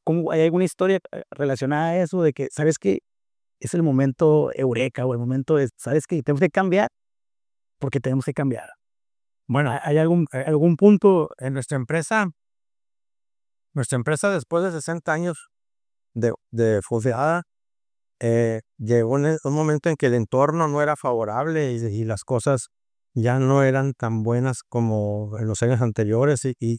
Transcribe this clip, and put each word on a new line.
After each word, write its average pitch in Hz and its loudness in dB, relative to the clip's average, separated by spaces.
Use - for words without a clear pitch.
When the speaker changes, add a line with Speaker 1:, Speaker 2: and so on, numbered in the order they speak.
Speaker 1:
¿cómo, 160 0
hay 160 2
alguna 170 2
historia, 185 0
eh, - -12
relacionada 139 -2
a 170 0
eso 180 -2
de 156 2
que, 135 -8
sabes 151 0
que 196 -2
es - -6
el 175 2
momento 143 2
eureka 127 -2
o 127 -2
el 117 -4
momento 127 -2
de, 139 2
sabes 147 -2
que 165 -4
tenemos 143 -2
que 180 4
cambiar 190 0
porque 135 -4
tenemos 131 -2
que 143 -4
cambiar? 135 -4
Speaker 2:
Bueno. 135 0
Speaker 1:
¿Hay, 139 -4
hay 147 2
algún, 165 2
hay 131 -4
algún 156 4
punto? 196 6
Speaker 2:
En 131 -6
nuestra 135 -4
empresa, 165 -2
nuestra 139 -2
empresa 147 -2
después 170 -2
de 190 -2
sesenta 165 -6
años 165 -6
de, 113 0
de 113 2
funcionada, 131 -2
eh, 117 0
llegó 113 0
un, 147 0
un 139 -2
momento 151 0
en 160 0
que 143 0
el 120 2
entorno 143 0
no 147 -2
era 147 0
favorable 131 -2
y, 120 -4
y 113 -4
las 110 -6
cosas 131 -2
ya 123 0
no 135 4
eran 135 2
tan 110 -4
buenas 120 -2
como 107 -2
en 110 -4
los 113 -2
años 120 2
anteriores 117 0
y, 127 -4
y, 117 -2